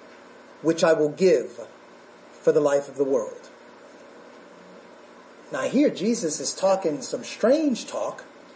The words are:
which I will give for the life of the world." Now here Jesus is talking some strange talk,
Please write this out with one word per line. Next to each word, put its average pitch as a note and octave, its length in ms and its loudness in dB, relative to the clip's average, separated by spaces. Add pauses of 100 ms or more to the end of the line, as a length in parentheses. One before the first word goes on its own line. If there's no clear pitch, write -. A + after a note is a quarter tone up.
(600)
which E3 220 0
I D#3+ 100 6
will D3 160 2
give D3+ 500 2 (840)
for D#3 120 4
the D3+ 80 2
life C#3+ 260 2
of C3 80 -16
the C#3+ 80 0
world." C3 460 -4 (2000)
Now C3+ 120 -6
here B3+ 260 2
Jesus F#3+ 500 -4
is C3 140 -6
talking F#3 480 0
some A#2+ 220 -8
strange C#4 640 0
talk, A#2 360 -8 (320)